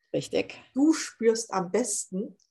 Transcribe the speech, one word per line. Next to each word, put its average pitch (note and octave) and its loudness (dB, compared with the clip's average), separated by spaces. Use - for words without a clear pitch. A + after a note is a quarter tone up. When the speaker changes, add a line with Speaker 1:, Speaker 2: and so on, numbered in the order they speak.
Speaker 1:
Richtig. - -4
Speaker 2:
Du D4 6
spürst A3+ 0
am F3 -2
besten, A#3 -4